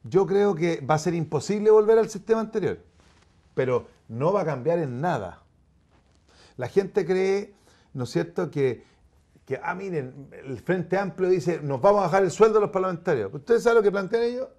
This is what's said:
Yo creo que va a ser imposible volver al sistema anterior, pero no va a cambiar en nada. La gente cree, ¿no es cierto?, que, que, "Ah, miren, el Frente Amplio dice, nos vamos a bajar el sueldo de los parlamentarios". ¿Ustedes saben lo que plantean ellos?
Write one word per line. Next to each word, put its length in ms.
Yo 220
creo 280
que 340
va 80
a 20
ser 160
imposible 560
volver 280
al 120
sistema 300
anterior, 380
pero 320
no 240
va 100
a 20
cambiar 340
en 220
nada. 420
La 100
gente 380
cree, 480
¿no 100
es 60
cierto?, 400
que, 340
que, 160
"Ah, 120
miren, 540
el 140
Frente 400
Amplio 320
dice, 320
nos 180
vamos 200
a 40
bajar 180
el 80
sueldo 260
de 60
los 80
parlamentarios". 640
¿Ustedes 300
saben 160
lo 40
que 80
plantean 340
ellos? 240